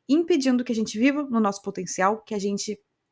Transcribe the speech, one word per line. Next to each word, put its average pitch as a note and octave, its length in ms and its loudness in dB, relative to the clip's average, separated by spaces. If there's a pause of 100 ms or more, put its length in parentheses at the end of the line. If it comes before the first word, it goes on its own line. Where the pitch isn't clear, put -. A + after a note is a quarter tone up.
impedindo C4+ 560 2
que B3 80 -4
a - 20 0
gente G#3+ 240 -2
viva C#4 240 2
no B3 160 -2
nosso G3+ 240 0
potencial, G3 580 -2
que - 140 -10
a G#3 40 -2
gente G3+ 400 -4 (340)